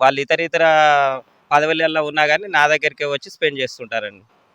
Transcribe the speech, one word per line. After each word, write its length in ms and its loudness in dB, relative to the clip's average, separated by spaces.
వాళ్ళు 200 2
ఇతర 200 -2
ఇతర 220 -2
పదవులలో 520 0
ఉన్నా 220 0
కానీ 220 -2
నా 180 4
దగ్గరికే 380 -2
వచ్చి 260 -8
స్పెండ్ 280 -4
చేస్తుంటారండి. 680 -8